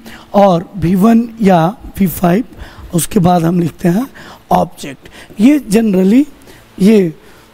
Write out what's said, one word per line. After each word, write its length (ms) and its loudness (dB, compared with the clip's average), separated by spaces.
और 440 2
वी 180 -2
वन 320 2
या 240 2
वी 80 0
फ़ाइव, 360 -2
उसके 260 -2
बाद 240 2
हम 160 -2
लिखते 300 -4
हैं 180 -2
object। 580 -6
ये 180 4
generally 640 0
ये 300 4